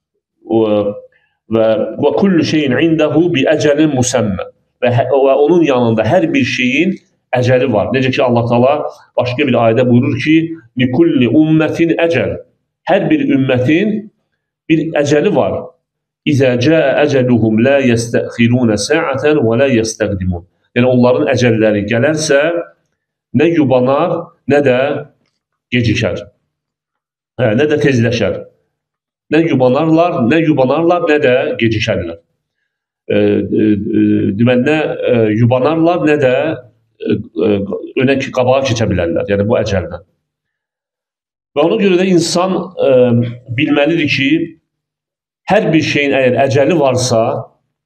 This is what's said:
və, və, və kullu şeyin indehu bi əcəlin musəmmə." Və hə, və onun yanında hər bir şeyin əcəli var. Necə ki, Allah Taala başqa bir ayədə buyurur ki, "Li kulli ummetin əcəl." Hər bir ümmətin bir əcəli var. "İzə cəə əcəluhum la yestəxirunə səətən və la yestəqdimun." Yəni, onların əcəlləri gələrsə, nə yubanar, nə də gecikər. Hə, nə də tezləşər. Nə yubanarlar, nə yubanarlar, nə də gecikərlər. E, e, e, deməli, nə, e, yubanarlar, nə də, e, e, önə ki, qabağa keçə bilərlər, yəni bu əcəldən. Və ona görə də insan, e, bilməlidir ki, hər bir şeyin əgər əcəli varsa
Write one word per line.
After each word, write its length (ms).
və, 500
və, 160
və 140
kullu 280
şeyin 280
indehu 640
bi 100
əcəlin 500
musəmmə." 500
Və 80
hə, 220
və 220
onun 180
yanında 400
hər 300
bir 120
şeyin 520
əcəli 400
var. 220
Necə 160
ki, 120
Allah 260
Taala 240
başqa 300
bir 80
ayədə 340
buyurur 300
ki, 180
"Li 120
kulli 380
ummetin 600
əcəl." 460
Hər 240
bir 100
ümmətin 920
bir 100
əcəli 360
var. 180
"İzə 320
cəə 240
əcəluhum 580
la 180
yestəxirunə 960
səətən 680
və 120
la 100
yestəqdimun." 760
Yəni, 100
onların 420
əcəlləri 580
gələrsə, 540
nə 200
yubanar, 560
nə 120
də 180
gecikər. 440
Hə, 180
nə 80
də 160
tezləşər. 540
Nə 80
yubanarlar, 800
nə 160
yubanarlar, 640
nə 100
də 160
gecikərlər. 600
E, 80
e, 0
e, 840
deməli, 260
nə, 160
e, 160
yubanarlar, 720
nə 160
də, 140
e, 140
e, 340
önə 240
ki, 120
qabağa 300
keçə 240
bilərlər, 420
yəni 200
bu 100
əcəldən. 460
Və 80
ona 160
görə 180
də 100
insan, 440
e, 160
bilməlidir 640
ki, 160
hər 240
bir 100
şeyin 300
əgər 320
əcəli 340
varsa 440